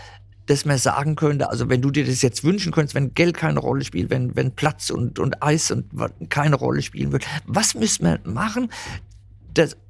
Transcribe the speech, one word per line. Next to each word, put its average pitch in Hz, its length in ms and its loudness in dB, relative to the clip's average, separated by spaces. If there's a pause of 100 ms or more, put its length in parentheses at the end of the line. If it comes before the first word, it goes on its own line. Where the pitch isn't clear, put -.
(460)
dass 143 180 2
man 143 140 2
sagen 143 360 0
könnte, 147 340 0
also 120 200 -2
wenn 127 120 4
du 139 120 2
dir 143 120 0
das 127 180 0
jetzt 123 200 2
wünschen 180 300 2
könntest, 151 240 0
wenn 139 180 0
Geld 170 220 4
keine 151 240 0
Rolle 127 240 0
spielt, 110 260 -2
wenn, 127 240 0
wenn 131 220 0
Platz - 340 -2
und, - 300 -2
und 131 220 0
Eis 151 280 2
und 127 220 -2
wa-, - 180 -4 (180)
keine 143 280 2
Rolle 131 260 0
spielen 139 300 -4
würde, 139 120 -2 (220)
was - 300 0
müssen 220 280 0
wir 170 200 2
machen? 220 440 -4 (840)
Das, 156 220 2 (140)